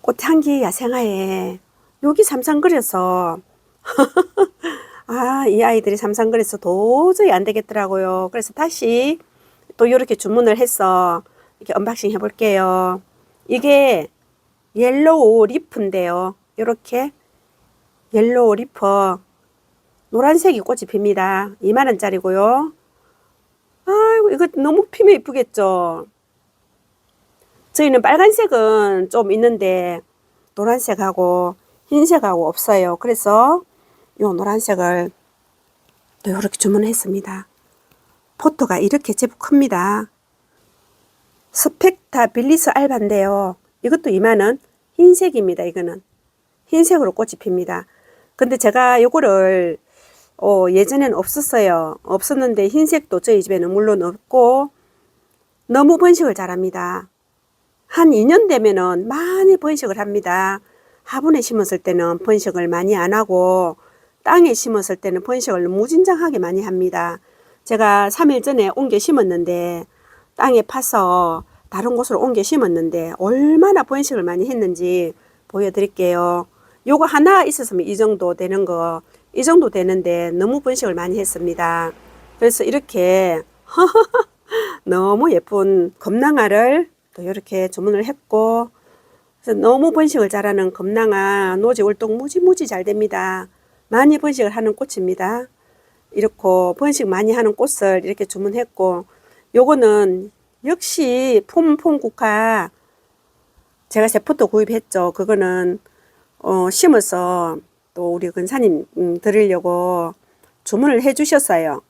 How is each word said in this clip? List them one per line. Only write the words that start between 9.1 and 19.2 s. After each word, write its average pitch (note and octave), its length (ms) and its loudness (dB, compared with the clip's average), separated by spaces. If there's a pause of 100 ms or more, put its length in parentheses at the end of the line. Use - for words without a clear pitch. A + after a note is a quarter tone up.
또 A#3 100 4
이렇게 B3 280 2
주문을 A3 420 0
해서 F#3 680 0 (380)
이렇게 - 120 -12
언박싱 G#3+ 380 -4
해볼게요. F#3+ 920 -2 (460)
이게 B3+ 640 2 (680)
옐로우 B3 680 4
리프인데요. F#3+ 920 -6 (240)
요렇게 A#3+ 540 -6 (1000)
옐로우 A#3 420 4
리프, G3 640 -2 (920)